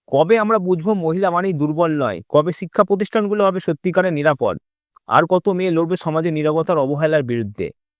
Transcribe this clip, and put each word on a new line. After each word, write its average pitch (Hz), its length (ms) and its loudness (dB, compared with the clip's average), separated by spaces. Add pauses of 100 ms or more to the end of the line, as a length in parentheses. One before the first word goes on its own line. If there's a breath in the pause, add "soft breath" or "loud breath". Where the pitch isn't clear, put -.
কবে 160 300 2
আমরা 214 200 2
বুঝবো 180 360 -2
মহিলা 180 360 -2
মানেই 180 240 -2
দুর্বল 151 440 0
নয়? 107 200 -2 (100)
কবে 151 240 2
শিক্ষা - 320 -2
প্রতিষ্ঠানগুলো 202 600 -2
হবে 190 160 0
সত্যিকারের 180 520 0
নিরাপদ? 143 420 0 (540)
আর 131 180 4
কত 180 220 0
মেয়ে 185 240 0
লড়বে 165 240 0
সমাজের 160 360 -2
নীরবতার 156 460 0
অবহেলার 147 460 0
বিরুদ্ধে? 107 420 -4 (340)